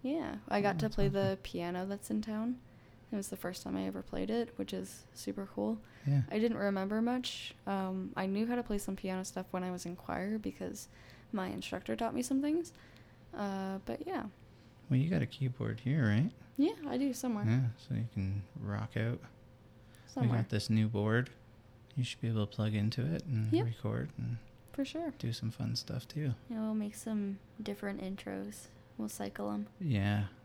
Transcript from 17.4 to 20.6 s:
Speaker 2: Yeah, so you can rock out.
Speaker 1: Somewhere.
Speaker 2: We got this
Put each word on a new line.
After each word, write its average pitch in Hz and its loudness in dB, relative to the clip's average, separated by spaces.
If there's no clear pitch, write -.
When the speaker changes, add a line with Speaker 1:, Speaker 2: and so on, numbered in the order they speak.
Speaker 2:
Yeah, 123 6
so - -2
you 113 0
can 98 0
rock 104 -2
out. 113 0
Speaker 1:
Somewhere. 120 4
Speaker 2:
We 117 4
got - 0
this 104 2